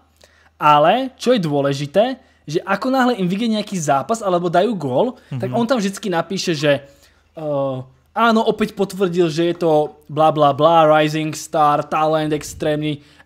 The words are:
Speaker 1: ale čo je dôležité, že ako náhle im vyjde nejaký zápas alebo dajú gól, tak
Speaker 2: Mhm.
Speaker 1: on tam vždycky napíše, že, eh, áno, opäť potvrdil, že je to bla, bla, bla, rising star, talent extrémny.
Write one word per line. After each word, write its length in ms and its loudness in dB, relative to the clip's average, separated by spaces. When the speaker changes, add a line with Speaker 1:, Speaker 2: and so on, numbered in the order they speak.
Speaker 1:
ale 580 4
čo 160 0
je 60 2
dôležité, 760 0
že 180 -4
ako 280 -4
náhle 240 2
im 140 -4
vyjde 220 -4
nejaký 300 -4
zápas 420 -2
alebo 280 -2
dajú 260 0
gól, 380 -2
tak 180 -6
Speaker 2:
Mhm. 60 -4
Speaker 1:
on 100 0
tam 120 0
vždycky 320 -6
napíše, 420 -4
že, 200 0
eh, 460 -6
áno, 320 2
opäť 320 -2
potvrdil, 540 0
že 160 -2
je 100 0
to 160 0
bla, 180 2
bla, 240 4
bla, 380 6
rising 420 2
star, 520 0
talent 500 -2
extrémny. 680 -4